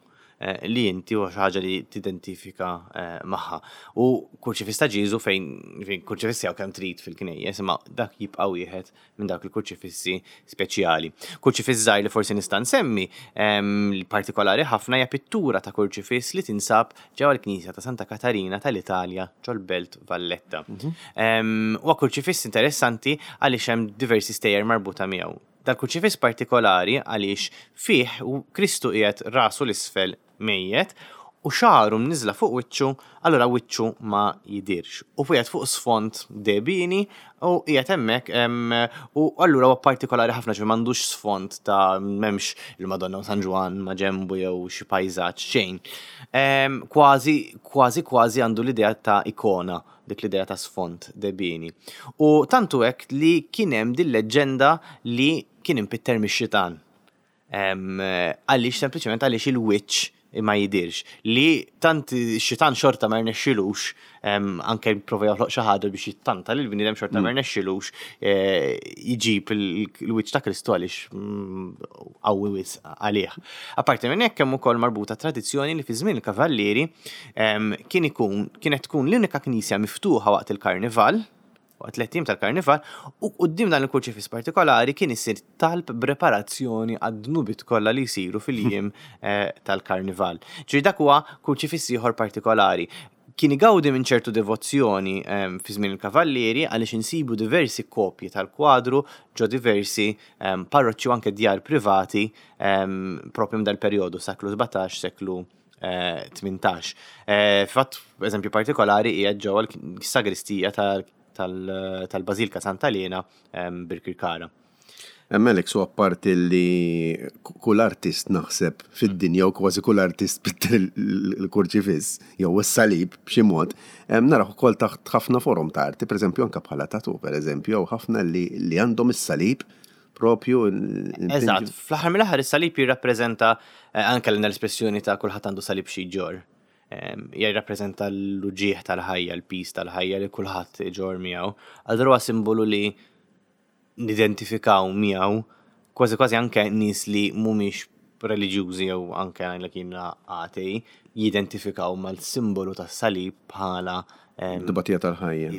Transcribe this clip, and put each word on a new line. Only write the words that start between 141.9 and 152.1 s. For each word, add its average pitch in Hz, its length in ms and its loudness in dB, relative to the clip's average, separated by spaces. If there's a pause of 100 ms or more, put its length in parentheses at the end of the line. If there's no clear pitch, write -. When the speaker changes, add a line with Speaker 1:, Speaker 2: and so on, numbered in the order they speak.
Speaker 1:
Allura 131 220 6
huwa 123 100 6
simbolu 110 400 2
li 104 200 2 (1120)
nidentifikaw 107 960 2
miegħu 101 480 2 (560)
kważi 113 220 2
kważi 117 180 4
anke 110 320 2
nies 104 400 0
li 104 240 2
mhumiex 104 540 -2 (340)
reliġjużi 95 640 -2
jew 90 260 -6
anke 92 320 -6
għajlek 90 320 -8
jiena 90 300 -10 (320)
atei, 95 400 -8 (320)
jidentifikaw 98 840 -2
mal-simbolu 95 800 -4